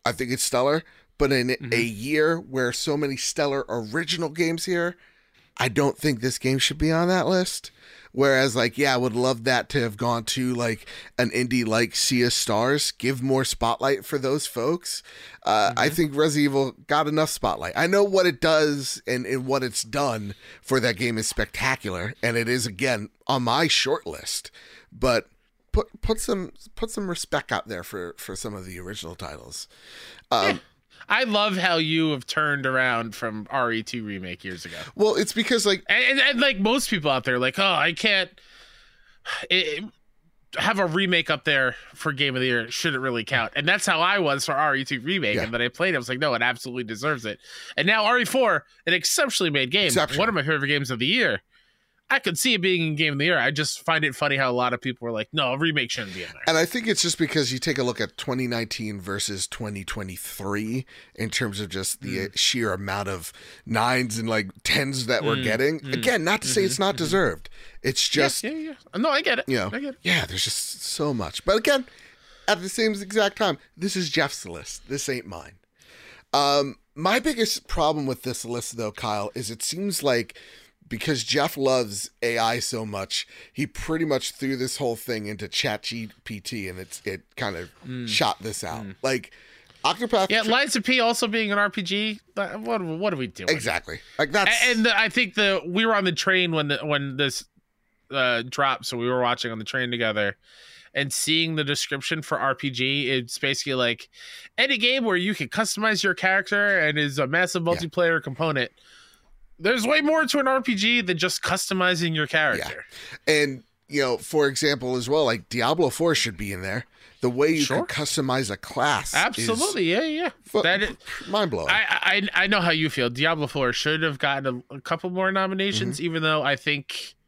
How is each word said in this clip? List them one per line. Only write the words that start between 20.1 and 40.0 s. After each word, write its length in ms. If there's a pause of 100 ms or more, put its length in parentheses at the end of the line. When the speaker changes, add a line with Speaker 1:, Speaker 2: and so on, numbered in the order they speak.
Speaker 1:
for 160
that 180
game 220
is 80
spectacular, 960
and 120
it 140
is, 160
again, 440 (180)
on 160
my 240
short 400
list. 420 (420)
But 360 (440)
put, 300
put 180
some, 320 (240)
put 140
some 220
respect 400
out 160
there 160
for, 340
for 180
some 200
of 100
the 140
original 340
titles. 540 (640)
Um, 160
Speaker 2:
Yeah. 100 (540)
I 120
love 340
how 200
you 340
have 160
turned 400
around 480
from 340
R 220
E 100
two 240
Remake 380
years 220
ago. 120 (160)
Speaker 1:
Well, 220
it's 180
because, 320
like 240
Speaker 2:
And, 140
and, 160
and, 200
like, 200
most 320
people 180
out 140
there, 160
like, 180
"Oh, 60 (100)
I 200
can't 360 (1200)
it, 340
it, 760